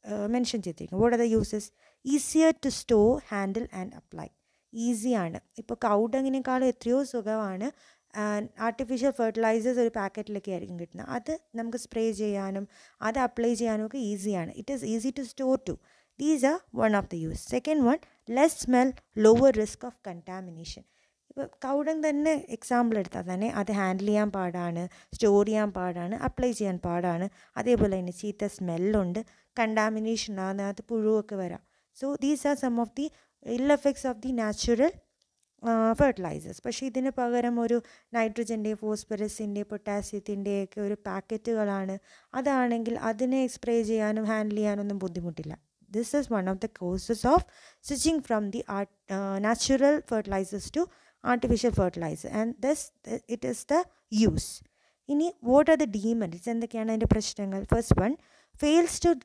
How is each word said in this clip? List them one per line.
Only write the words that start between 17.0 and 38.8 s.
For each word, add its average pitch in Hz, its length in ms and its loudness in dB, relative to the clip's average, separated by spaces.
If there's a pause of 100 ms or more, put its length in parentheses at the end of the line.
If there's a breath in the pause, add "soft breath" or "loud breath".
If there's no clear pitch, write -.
of - 120 -8
the 170 160 -6
use. 165 120 -8 (140)
Second 294 260 0 (100)
one, 302 100 2 (360 soft breath)
less 311 180 6 (100)
smell, 254 260 4 (360)
lower 240 240 10 (120)
risk - 260 -6
of - 60 -14 (140)
contamination. 170 760 -14 (460)
ഇപ്പോൾ 277 160 -8 (180)
കൗ 262 100 0 (120)
ഡങ് 320 180 0
തന്നെ 302 280 2 (220)
എക്സാമ്പിൾ 240 460 2
എടുത്താൽ 180 320 -6
തന്നെ 196 160 -2 (120)
അത് 202 180 -2
ഹാൻഡിൽ 190 320 0
ചെയ്യാൻ 208 260 2
പാടാണ്, 175 460 -2 (320 loud breath)
സ്റ്റോർ 202 320 6
ചെയ്യാൻ 214 300 0
പാടാണ്, 180 380 -4 (120)
അപ്ലൈ 254 260 0
ചെയ്യാൻ 196 340 -2
പാടാണ്. 175 400 0 (300 soft breath)
അതേപോലെ 220 420 4
തന്നെ 180 220 -6
ചീത്ത 208 340 -4
സ്മെല്ലുണ്ട്, 185 680 0 (360 soft breath)
കണ്ടാമിനേഷൻ 220 840 0
അതിനകത്ത് 196 480 -4
പുഴുവൊക്കെ 214 540 0
വരാം. 170 200 -8 (380)
So 269 60 -4 (180)
these 285 240 2
are 285 160 2
some 240 200 0
of 226 140 -8
the 285 80 -4 (480 soft breath)
ill 269 200 0
effects 277 300 0
of 247 200 -4
the 262 140 -4
natural, 233 520 2 (720)
ആ, 233 100 0 (200)
ഫെർട്ടിലൈസേഴ്സ്. 185 720 0
പക്ഷേ 240 260 -6
ഇതിന് 262 280 -2
പകരം 240 420 0
ഒരു 233 160 2 (380 soft breath)
നൈട്രജൻ്റെ, 220 600 -2
ഫോസ്ഫറസിൻ്റെ, 214 880 -6